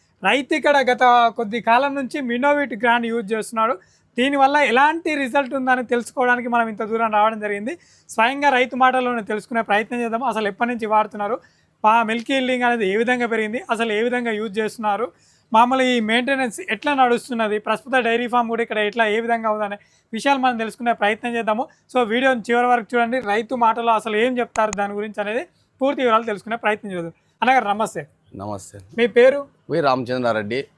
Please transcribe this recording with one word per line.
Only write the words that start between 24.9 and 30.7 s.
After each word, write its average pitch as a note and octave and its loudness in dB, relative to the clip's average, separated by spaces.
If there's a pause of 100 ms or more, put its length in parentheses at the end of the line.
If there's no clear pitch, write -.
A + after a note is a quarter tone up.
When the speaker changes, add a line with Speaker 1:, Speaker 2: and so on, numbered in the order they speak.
Speaker 1:
గురించి G#3 -8
అనేది A3 -4 (360)
పూర్తి C4+ 0
వివరాలు A#3 4
తెలుసుకునే G#3+ -6
ప్రయత్నం G#3+ -4
చేద్దాం. E3+ -8 (300)
అన్నగారు, A#3+ 4
నమస్తే. G3+ -2 (280)
Speaker 2:
నమస్తే. G2+ -12 (180)
Speaker 1:
మీ A#3 2
పేరు? C4 4 (240)
Speaker 2:
వి D3+ -2
రామచంద్రారెడ్డి. B2+ 0 (120)